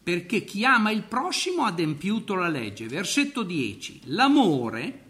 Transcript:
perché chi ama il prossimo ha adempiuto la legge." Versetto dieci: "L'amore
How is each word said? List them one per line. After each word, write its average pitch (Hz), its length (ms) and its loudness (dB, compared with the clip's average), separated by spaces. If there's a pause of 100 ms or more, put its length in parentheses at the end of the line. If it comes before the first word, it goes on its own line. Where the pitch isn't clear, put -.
perché 175 420 -2
chi 202 200 -4
ama 233 260 4
il 214 120 0
prossimo 349 600 -2
ha 233 60 2
adempiuto 170 680 -2
la 180 140 0
legge." 113 400 -4
Versetto 214 560 -2
dieci: 139 600 -4
"L'amore 170 1040 2